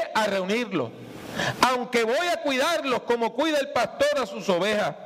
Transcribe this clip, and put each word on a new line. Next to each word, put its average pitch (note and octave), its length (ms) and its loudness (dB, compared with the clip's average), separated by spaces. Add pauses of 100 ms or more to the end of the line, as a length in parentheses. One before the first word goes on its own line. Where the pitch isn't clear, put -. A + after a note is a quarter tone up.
(140)
a A3 120 4
reunirlo. F#3+ 680 -2 (720)
Aunque A#3+ 420 2
voy C#4+ 260 0
a E4 120 -2
cuidarlos C#4 600 0
como A3+ 300 0
cuida D4+ 260 2
el C#4 120 -2
pastor C#4 520 2
a A3 40 0
sus G#3+ 240 -8
ovejas F#3+ 440 2 (100)